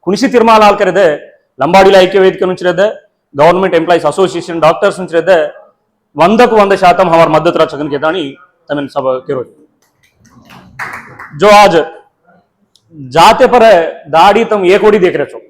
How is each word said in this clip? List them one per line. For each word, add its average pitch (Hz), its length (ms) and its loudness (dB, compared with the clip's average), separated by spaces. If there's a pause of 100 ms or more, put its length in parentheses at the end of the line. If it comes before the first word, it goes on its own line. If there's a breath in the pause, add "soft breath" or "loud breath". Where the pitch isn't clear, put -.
కునిసి 208 280 -2
తీర్మానాలు 220 480 2
కరేదే, 185 260 0 (540)
లంబాడీల 190 420 2
ఐక్య 190 200 0
వేదిక 185 260 0
నుంచి 175 180 -8
రెద్దే, 180 200 -2 (520)
గవర్నమెంట్ 180 400 2
ఎంప్లాయీస్ 165 320 -2
అసోసియేషన్, 170 540 -6
డాక్టర్స్ 175 360 -2
నుంచి 170 160 -10
రెద్దే, 165 220 0 (840)
వందకు 220 380 2
వంద 196 140 2 (100)
శాతం 180 300 2
హమార్ 165 220 2
మద్దతు 165 260 -2
రచకన్ 151 320 -4
కేతాని 156 300 -6 (440)
తమన్ 143 280 -8
సభ 131 200 -4 (120)
కెరోజ్. 127 240 -10 (1900)
జో 208 80 2 (140)
ఆజ్ 165 160 2 (1400)
జాతే 220 380 4
పర్ 226 160 4 (460)
దాడి 202 260 2 (100)
తమ్ 202 120 -2 (100)
ఏ 208 100 2
కోడి 214 200 2
దేఖ 165 180 -2
రచో. - 180 -10 (100)